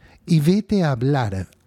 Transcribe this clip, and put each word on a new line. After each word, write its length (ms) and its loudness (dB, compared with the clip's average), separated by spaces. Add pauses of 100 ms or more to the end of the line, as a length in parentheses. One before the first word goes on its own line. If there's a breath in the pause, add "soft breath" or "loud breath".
(280 soft breath)
y 140 2
vete 420 0
a 80 0
hablar 560 -2 (200)